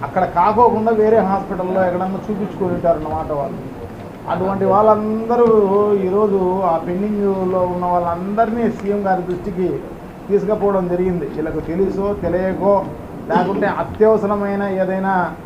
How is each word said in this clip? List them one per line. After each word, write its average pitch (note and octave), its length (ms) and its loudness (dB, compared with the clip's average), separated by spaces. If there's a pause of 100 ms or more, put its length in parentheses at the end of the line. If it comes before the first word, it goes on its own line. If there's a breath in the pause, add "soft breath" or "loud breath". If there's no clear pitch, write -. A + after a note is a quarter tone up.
అక్కడ F#3 200 0
కాకోకుండా G#3+ 680 4
వేరే G#3+ 260 4
హాస్పిటల్లో F#3+ 680 0
ఎక్కడన్నా F3+ 340 -2 (120)
చూపించుకొని G3+ 420 -4
ఉంటారన్నమాట D#3 580 -2
వాళ్ళు. C#3 260 -4 (720)
అటువంటి F#3+ 340 0
వాళ్ళందరూ G#3+ 800 4 (480)
ఈరోజు F#3+ 680 2
ఆ E3+ 160 2
పెండింగ్లో F#3+ 840 0
ఉన్న F3+ 260 0
వాళ్ళందరినీ G3 840 0
సీఎం G3+ 360 -2
గారి F3+ 140 2
దృష్టికి F3 580 -4 (500)
తీసుకుపోవడం F#3+ 580 2
జరిగింది. F3 380 0
వీళ్ళకు D3+ 340 -4
తెలుసో F#3+ 540 -2
తెలియకో, F#3 720 0 (440)
లేకుంటే F3+ 380 0
అత్యవసరమైన G3+ 960 2
ఏదైనా F#3+ 720 0 (120)